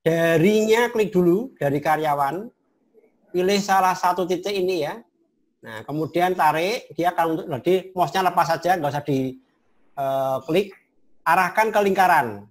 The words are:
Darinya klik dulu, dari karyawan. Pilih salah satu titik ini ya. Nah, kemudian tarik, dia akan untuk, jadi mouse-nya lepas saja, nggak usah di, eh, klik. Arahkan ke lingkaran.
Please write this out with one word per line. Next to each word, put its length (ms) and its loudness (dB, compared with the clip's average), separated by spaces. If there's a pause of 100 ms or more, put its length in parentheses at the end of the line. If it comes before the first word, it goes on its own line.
Darinya 880 2
klik 240 -2
dulu, 480 2
dari 160 0
karyawan. 720 -2 (800)
Pilih 320 0
salah 320 2
satu 320 -2
titik 240 -4
ini 320 -2
ya. 140 -6 (640)
Nah, 240 -14
kemudian 480 -2
tarik, 640 0
dia 180 0
akan 120 0 (100)
untuk, 100 -8 (140)
jadi 320 -2
mouse-nya 340 -2
lepas 220 0
saja, 320 0
nggak 100 -2
usah 140 -6
di, 340 -2 (560)
eh, 440 -2 (100)
klik. 240 -2 (500)
Arahkan 460 2
ke 160 0
lingkaran. 680 2